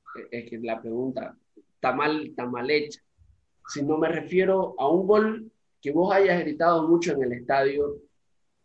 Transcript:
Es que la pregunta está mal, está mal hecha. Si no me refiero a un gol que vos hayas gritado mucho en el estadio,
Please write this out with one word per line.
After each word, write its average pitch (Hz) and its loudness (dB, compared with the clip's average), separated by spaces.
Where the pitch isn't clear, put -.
Es 120 -10
que 117 -12
la 113 -6
pregunta 117 -8
está 127 -2
mal, 151 -2
está 123 -8
mal 123 -6
hecha. 147 -2
Si 143 -6
no 156 0
me 160 2
refiero 180 0
a 135 2
un 185 2
gol 214 2
que 139 -6
vos 180 2
hayas 190 4
gritado 160 2
mucho 170 4
en 139 -2
el 123 -2
estadio, 139 0